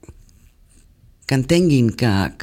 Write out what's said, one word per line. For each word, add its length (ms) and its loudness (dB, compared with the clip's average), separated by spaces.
que 80 -2
entenguin 560 2
que, 200 -2